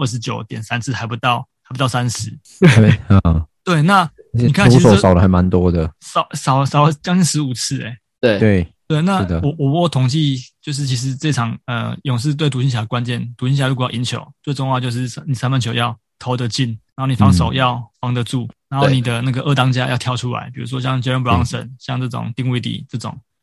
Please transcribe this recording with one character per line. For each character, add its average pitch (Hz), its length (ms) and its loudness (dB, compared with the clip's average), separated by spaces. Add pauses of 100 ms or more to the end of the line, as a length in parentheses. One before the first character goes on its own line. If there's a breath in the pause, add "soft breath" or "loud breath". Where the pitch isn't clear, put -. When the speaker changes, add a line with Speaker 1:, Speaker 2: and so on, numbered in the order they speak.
Speaker 1:
二 135 40 -2
十 127 120 -4
九 113 260 -8
点 117 200 -10
三 120 180 -6
次， 131 100 -6
还 110 140 -6
不 113 100 -6
到， 123 320 -2 (140)
还 - 120 -16
不 127 40 -10
到 135 100 0
三 123 220 -2
十。 107 260 -8 (240)
Speaker 2:
对， 110 400 6 (240)
嗯。 82 220 2 (180)
Speaker 1:
对， 160 200 2
那 180 260 4 (240)
你 117 180 2
看， 196 160 6
Speaker 2:
出 123 120 10
手 110 180 8
少 95 160 6
了 90 80 6
还 98 60 6
蛮 92 200 4
多 90 240 2
的。 82 140 0 (140)
Speaker 1:
其 - 80 -20
实 - 60 -18
少， 165 200 -2
少， 135 320 0
少 147 260 2 (120)
将 180 120 0
近 185 80 4
十 151 180 0
五 131 120 -4
次 131 300 -6
欸。 120 120 -12 (240)
Speaker 3:
对。 107 200 4
Speaker 2:
对。 101 280 4 (200)
Speaker 1:
对， 151 160 0
那 190 180 0
Speaker 2:
是 95 60 -2
的。 85 160 -2
Speaker 1:
我， 143 160 -2
我， 143 220 0
我 175 60 2
统 131 220 0
计， 139 300 0 (200)
就 151 140 -8
是 139 140 -4
其 131 80 -2
实 127 200 -4
这 151 160 -4
场， 123 240 -2 (120)
呃， 117 340 -6
勇 127 160 -4
士 143 160 -2
对 147 160 0
独 127 120 -4
行 135 80 0
侠 117 120 -2
的 110 60 -6
关 120 180 -4
键， 120 320 -6
独 127 100 -4
行 135 80 0
侠 135 120 0
如 135 80 0
果 123 100 -4
要 - 60 -6
赢 120 120 -6
球， 117 240 -8 (140)
最 147 140 -8
重 135 140 -4
要 131 100 0
就 127 100 -6
是 123 180 -4
三-， - 200 -12
你 135 80 -2
三 127 160 -4
分 135 100 0
球 113 100 -4
要 120 240 -2 (220)
投 123 180 -4
得 120 120 -4
进， 123 220 -2 (260)
然 135 100 -6
后 - 20 -2
你 131 80 0
防 101 160 6
守 87 220 2
要 127 280 -2 (200)
防 123 100 -4
得 123 120 -2
住， 123 220 -6
Speaker 2:
嗯。 117 40 -12 (220)
Speaker 1:
然 139 80 -4
后 - 80 2
你 131 140 2
的 117 200 -4
那 131 100 -2
个 127 100 -4
二 143 120 0
当 131 180 2
家 127 180 -2
要 127 80 -2
跳 127 180 -4
出 120 180 -6
来， 117 200 -10
比 127 80 -14
如 120 40 -10
说 127 140 -8
像 131 220 -4
Jalen 127 200 -2
Brunson， 117 400 -2
Speaker 2:
嗯。 123 180 -16
Speaker 1:
像 127 200 -8
这 127 80 -4
种 120 280 -8
丁 127 140 -4
威 123 100 -2
迪 113 300 -8
这 - 80 -8
种 110 200 -10 (260)